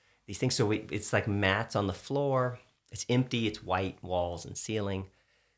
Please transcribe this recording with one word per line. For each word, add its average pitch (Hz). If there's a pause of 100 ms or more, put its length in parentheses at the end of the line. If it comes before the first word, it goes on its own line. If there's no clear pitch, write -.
(260)
these 101
things. 127
So 117
we, 107
it's, -
like, 107
mats 101
on 101
the 95
floor. 131 (320)
It's -
empty. 123
It's 107
white 92
walls 87
and -
ceiling, 98 (520)